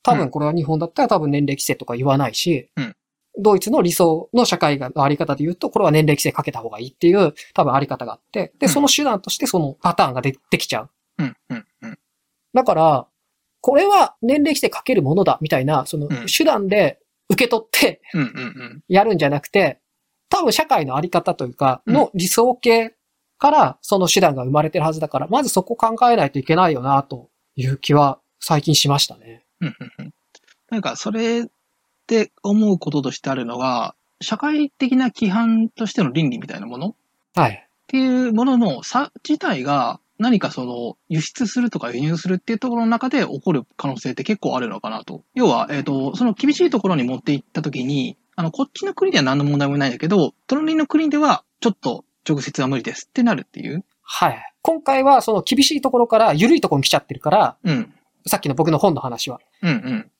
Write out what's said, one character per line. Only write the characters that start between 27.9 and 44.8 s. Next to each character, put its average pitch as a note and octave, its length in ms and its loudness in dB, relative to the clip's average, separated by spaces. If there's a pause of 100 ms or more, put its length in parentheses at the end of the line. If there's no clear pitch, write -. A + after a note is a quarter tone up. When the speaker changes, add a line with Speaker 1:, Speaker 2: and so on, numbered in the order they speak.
Speaker 1:
は C#3+ 260 4 (200)
最 D3+ 220 0
近 D#3+ 120 0
し C#3+ 160 2
ま C#3+ 80 2
し C#3+ 100 0
た - 100 -14
ね。 A2+ 260 -20 (180)
Speaker 2:
う F3 40 -6
ん、 - 20 -4
う - 20 -6
ん、 - 300 -18
う - 40 -14
ん。 - 100 -18 (580)
な A3+ 80 -4
ん - 20 -6
か、 B2 140 -6
そ - 160 -8
れ A3+ 360 -2 (600)
で A3+ 240 0 (100)
思 G#3 300 2
う F3+ 80 2
こ D#3 120 -8
と C#3+ 120 0
と B2+ 80 -4
し - 80 -10
て - 100 -8
あ C3+ 60 -2
る B2+ 100 -6
の A#2 120 -8
が、 B2 380 -4 (240)
社 - 180 -6
会 D4+ 340 -2
的 C4 260 0
な B3+ 140 0
規 A3 180 -2
範 A3+ 400 2
と - 160 -8
し G3 80 -6
て G#3 100 0
の C3 80 -2
倫 D3 200 0
理 A#2 80 -8
み C#3+ 80 -14
た - 100 -12
い - 20 -12
な G2+ 60 -12
も A#2+ 140 -14
の？ F#3 160 -8 (400)
Speaker 1:
は C#3+ 140 2
い。 - 20 -8
Speaker 2:
っ - 160 -16 (200)
て C4 100 -2
い B3+ 300 2
う A#3 60 -2
も A3+ 120 2
の C4 120 2
の F3 260 0
差 C#4 280 -4 (160)
自 D4+ 100 0
体 F#3+ 260 -4
が、 C3+ 360 -2 (180)
何 A3+ 220 2
か - 100 -4
そ B2+ 160 -10
の、 A#2+ 320 -10 (100)
輸 D#3 140 -2
出 - 240 -6
す B3 160 -4
る A#3+ 80 0
と - 80 -6
か A#2+ 140 -8
輸 A#2+ 80 -6
入 D#3 180 -2
す D#3+ 100 -8
る F#3 80 0
っ F#3 40 -2
て - 120 -8
い A3+ 40 -2
う G#3+ 40 -4
と B3+ 100 -6
こ A#3 80 -4
ろ A#3 40 0
の A3+ 60 0
中 A#3 220 0
で B3+ 160 0
起 C#3 160 -8
こ F#3 120 0
る B2+ 120 -2 (120)
可 - 100 -6
能 C3 100 -6
性 - 140 -8
っ - 40 -6
て - 80 -8
結 G#3 160 -2
構 C3 180 -4
あ - 20 -4
る A#2+ 100 -6
の G2+ 120 -12